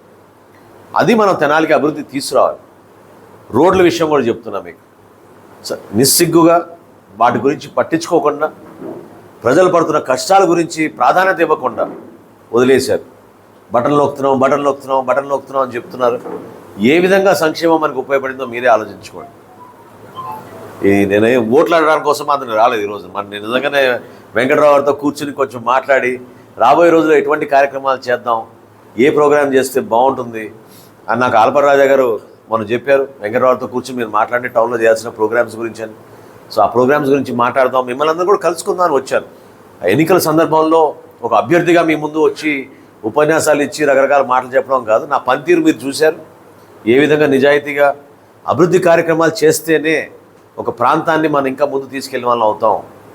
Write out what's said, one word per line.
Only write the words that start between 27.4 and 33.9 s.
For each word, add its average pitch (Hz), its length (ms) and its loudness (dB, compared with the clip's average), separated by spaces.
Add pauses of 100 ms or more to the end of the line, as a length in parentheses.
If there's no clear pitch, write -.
కార్యక్రమాలు 135 640 0
చేద్దాం, 117 340 -2 (560)
ఏ 135 100 6
ప్రోగ్రామ్ 147 440 2
చేస్తే 131 280 0
బాగుంటుంది 117 720 -2 (560)
అని 117 120 -2
నాకు 117 160 2
ఆల్పర్ 135 280 4
రాజా 139 180 4
గారు 131 360 2 (300)
మొన్న 110 160 -2
చెప్పారు, 135 420 0 (140)
వెంకటరావుతో 120 460 0
కూర్చుని 123 300 -8